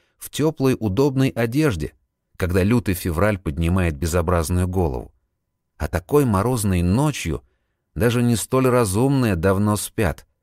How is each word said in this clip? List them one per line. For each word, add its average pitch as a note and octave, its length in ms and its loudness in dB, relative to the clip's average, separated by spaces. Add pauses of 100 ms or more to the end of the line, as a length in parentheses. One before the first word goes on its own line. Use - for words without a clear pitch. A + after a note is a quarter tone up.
(180)
в - 120 -16
теплой, C3+ 480 0
удобной C3 500 0
одежде, A#2+ 640 -2 (440)
когда F2+ 260 0
лютый G#2+ 320 2
февраль F#2 440 -2
поднимает E2 580 0
безобразную E2+ 720 0
голову. E2 460 -4 (640)
А D2+ 120 -6
такой C#3+ 360 0
морозной G#2 580 2
ночью F#2 600 0 (520)
даже A#2 280 0
не A#2+ 140 2
столь C3 320 0
разумные A#2+ 680 2
давно G2 400 0
спят, - 500 -4 (160)